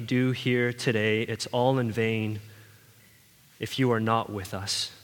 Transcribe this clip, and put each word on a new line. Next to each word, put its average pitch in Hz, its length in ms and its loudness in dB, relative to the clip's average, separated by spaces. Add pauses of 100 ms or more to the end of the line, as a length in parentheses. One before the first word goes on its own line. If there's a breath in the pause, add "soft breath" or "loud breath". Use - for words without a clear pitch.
do 127 260 2
here 123 420 0
today, 110 500 0
it's 113 240 -6
all 127 340 2
in 120 100 0
vain 110 480 0 (1200 loud breath)
if - 220 -6
you 127 100 4
are 113 80 4
not 113 320 2
with 101 240 -8
us. - 380 -6 (120)